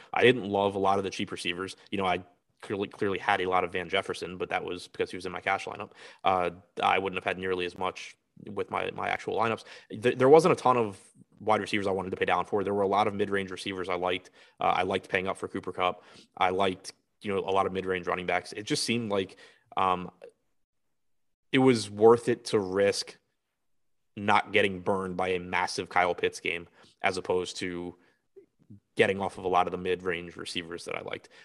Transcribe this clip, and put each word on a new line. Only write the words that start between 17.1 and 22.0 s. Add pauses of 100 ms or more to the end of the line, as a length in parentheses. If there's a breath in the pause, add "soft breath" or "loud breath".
you
know,
a
lot
of
mid-range
running
backs.
It
just
seemed
like, (400 soft breath)
um, (1400)
it
was
worth